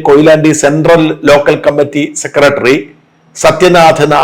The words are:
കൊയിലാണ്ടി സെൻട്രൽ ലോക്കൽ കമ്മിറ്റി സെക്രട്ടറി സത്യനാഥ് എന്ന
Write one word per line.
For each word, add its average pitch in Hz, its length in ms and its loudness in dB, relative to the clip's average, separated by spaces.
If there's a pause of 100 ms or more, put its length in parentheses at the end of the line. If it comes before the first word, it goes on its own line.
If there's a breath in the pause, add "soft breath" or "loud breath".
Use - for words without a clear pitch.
കൊയിലാണ്ടി 156 540 2
സെൻട്രൽ 156 420 0 (260)
ലോക്കൽ 147 280 2 (100)
കമ്മിറ്റി 147 360 -2 (200)
സെക്രട്ടറി 135 500 0 (640)
സത്യനാഥ് 165 680 2
എന്ന 147 200 0